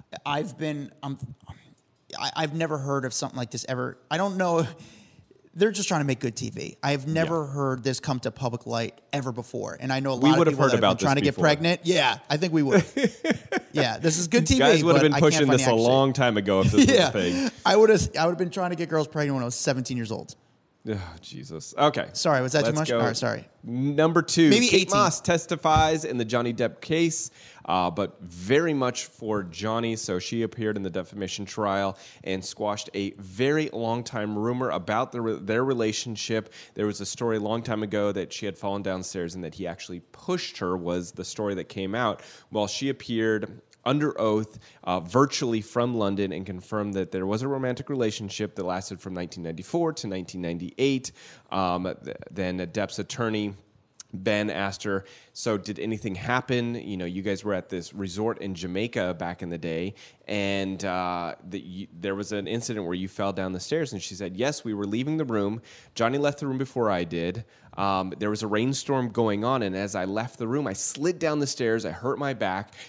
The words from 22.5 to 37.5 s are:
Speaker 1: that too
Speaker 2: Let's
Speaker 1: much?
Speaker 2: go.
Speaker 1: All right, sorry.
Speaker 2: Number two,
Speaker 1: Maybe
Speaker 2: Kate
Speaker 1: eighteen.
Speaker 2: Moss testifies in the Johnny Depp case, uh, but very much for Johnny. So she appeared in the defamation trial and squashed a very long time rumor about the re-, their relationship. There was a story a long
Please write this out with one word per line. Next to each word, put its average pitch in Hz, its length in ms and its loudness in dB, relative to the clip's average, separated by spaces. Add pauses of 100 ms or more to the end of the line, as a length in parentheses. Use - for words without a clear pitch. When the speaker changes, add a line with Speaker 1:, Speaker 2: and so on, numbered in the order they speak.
Speaker 1:
that 147 80 4
too 139 60 2
Speaker 2:
Let's 135 120 0
Speaker 1:
much? 156 100 -2
Speaker 2:
go. 120 100 2
Speaker 1:
All 117 60 4
right, 117 100 0
sorry. 113 320 -4 (160)
Speaker 2:
Number 147 600 2
two, 165 260 6
Speaker 1:
Maybe 240 180 8
Speaker 2:
Kate 190 140 6
Speaker 1:
eighteen. 190 160 2
Speaker 2:
Moss 190 240 4
testifies 160 840 2
in 127 120 -4
the 120 80 0
Johnny 120 300 0
Depp 113 260 -2
case, 160 480 0 (360)
uh, 90 260 2
but 92 280 -4
very 98 540 0
much 127 320 -2
for 107 380 -4
Johnny. 110 520 -2
So 104 220 -4
she 113 240 -4
appeared 107 360 -4
in 98 40 -6
the 95 80 -4
defamation 95 560 -8
trial 98 540 -2 (240)
and 95 200 -4
squashed 104 520 -6
a 98 160 -2
very 127 600 -2
long 117 320 -2
time 107 320 -4
rumor 120 360 -2
about 104 400 -2
the 120 100 -6
re-, 110 180 -2
their 110 240 0
relationship. 113 880 -2 (220)
There 104 140 -2
was 104 120 -4
a 101 60 -8
story 113 320 -2
a 104 40 -2
long 110 200 -2